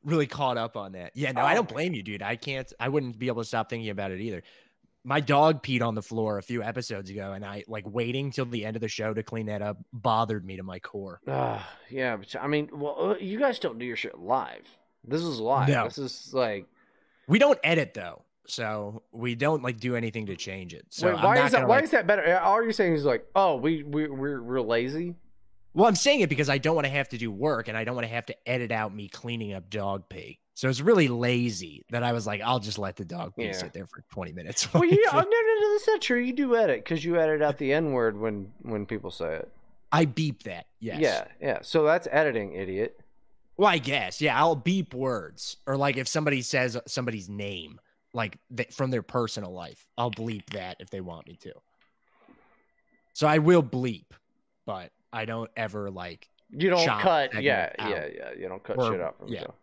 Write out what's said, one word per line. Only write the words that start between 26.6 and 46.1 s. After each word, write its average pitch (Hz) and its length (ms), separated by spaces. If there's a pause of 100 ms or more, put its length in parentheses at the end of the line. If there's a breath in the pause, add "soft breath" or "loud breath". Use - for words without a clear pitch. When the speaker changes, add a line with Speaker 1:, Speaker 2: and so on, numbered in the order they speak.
Speaker 1:
wanna 143 140
have 135 200
to 123 80
do 113 140
work, 117 380
and 110 80
I 110 80
don't 120 100
wanna 117 120
have 117 200
to 117 80 (120)
edit 123 240
out 107 220
me 104 140
cleaning 113 460
up 95 180
dog 98 380
pee. - 280 (160)
So - 140
it's 127 140
really 180 260
lazy 120 840
that 120 120
I 120 80
was 117 160
like, 104 140
"I'll 123 180
just 104 180
let 98 200
the 101 80
dog 101 320
pee 117 80
Speaker 2:
Yeah. 101 80
Speaker 1:
sit 92 200
there 92 140
for - 240
twenty 87 220
minutes." 85 340
<laughs> - 60
Speaker 2:
Well, 170 80
Speaker 1:
while 349 100
Speaker 2:
yeah, 381 60 (140)
Speaker 1:
I 285 80
Speaker 2:
oh, - 20
no, - 20
no, 440 440
no, 415 60
that's 415 140
not 427 140
true. 240 180
You 247 140
do 254 240
edit 165 260
'cause 160 220
you 170 120
edit 156 240
out 147 160
the 135 140
N-word 127 480
when, 104 320 (100)
when 107 240
people 101 260
say 80 240
it. - 140 (440)
Speaker 1:
I 160 120
beep 147 380
that, 87 220 (160)
yes. 113 180
Speaker 2:
Yeah, 127 260 (140)
yeah. 127 220
So 160 240
that's 170 260
editing, 117 420
idiot. 95 460 (580)
Speaker 1:
Well, 202 120
I 175 80
guess, 131 440
yeah, 139 180
I'll 160 160
beep 170 380
words. 123 640 (100)
Or, 135 100
like, 139 200
if 131 100
somebody 147 340